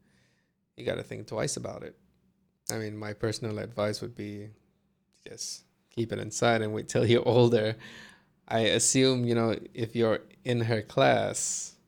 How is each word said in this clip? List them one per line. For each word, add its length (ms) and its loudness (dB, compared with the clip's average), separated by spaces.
you 100 -16
gotta 180 -4
think 240 -12
twice 280 -4
about 280 -10
it. 120 -14
I 80 -4
mean, 200 -8
my 160 -8
personal 460 -4
advice 420 -2
would 140 -10
be 340 -12
just 360 -12
keep 220 -6
it 80 -4
inside 420 0
and 120 -2
wait 160 -6
till 160 2
you're 220 4
<laughs> 0 -
older. 480 6
I 120 0
assume, 640 4
you 100 2
know, 200 2
if 220 -6
you're 240 2
in 180 0
her 200 0
class 920 0